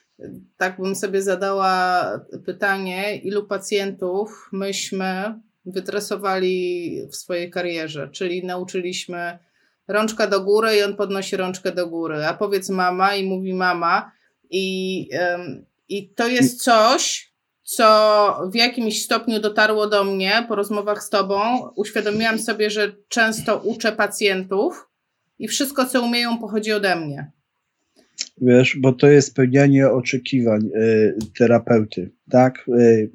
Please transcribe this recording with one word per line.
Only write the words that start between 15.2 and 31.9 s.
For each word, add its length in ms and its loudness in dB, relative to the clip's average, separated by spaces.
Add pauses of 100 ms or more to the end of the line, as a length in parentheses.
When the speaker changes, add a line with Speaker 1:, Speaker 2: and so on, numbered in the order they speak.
Speaker 1:
i 200 -8
to 200 -4
jest 260 2
Speaker 2:
I- 40 -16
Speaker 1:
coś, 720 2 (340)
co 840 4
w 20 -14
jakimś 480 -2
stopniu 380 -2
dotarło 460 2
do 180 2
mnie 440 0
po 60 -4
rozmowach 480 -4
z 80 -12
tobą. 640 -2
Uświadomiłam 640 -2
sobie, 320 -2
że 260 -2 (120)
często 500 0
uczę 340 -2
pacjentów 960 -2 (500)
i 100 -8
wszystko, 380 -2
co 160 0
umieją, 360 -2
pochodzi 340 -4
ode 240 0
mnie. 360 -8 (1080)
Speaker 2:
Wiesz, 400 6
bo 120 4
to 140 4
jest 220 8
spełnianie 640 4
oczekiwań, 720 0 (140)
e, 380 4 (260)
terapeuty, 720 2 (200)